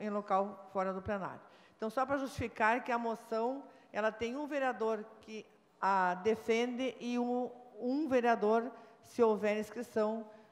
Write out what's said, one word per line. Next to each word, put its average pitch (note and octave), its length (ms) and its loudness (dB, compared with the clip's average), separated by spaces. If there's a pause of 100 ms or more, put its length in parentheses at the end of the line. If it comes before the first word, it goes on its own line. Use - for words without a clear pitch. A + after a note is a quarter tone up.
em G#3+ 80 -6
local G#3 640 -2
fora F#3+ 220 -2
do F#3 80 -8
plenário. F#3 400 -6 (340)
Então, A3 140 -6
só C4 160 0
pra C#4 100 0
justificar B3 640 0
que B3+ 80 -6
a A#3+ 60 0
moção, A#3 640 -4 (300)
ela G#3+ 180 0
tem A#3 280 -4
um D4+ 80 -6
vereador A3+ 580 -2 (160)
que A3 240 -14 (340)
a F#3 360 4
defende A#3 840 0
e A#3+ 200 -2
um, B3 320 0 (280)
um C4+ 300 0
vereador, A#3 640 4 (300)
se - 200 0
houver G#3+ 360 4
inscrição, A3 680 -2 (240)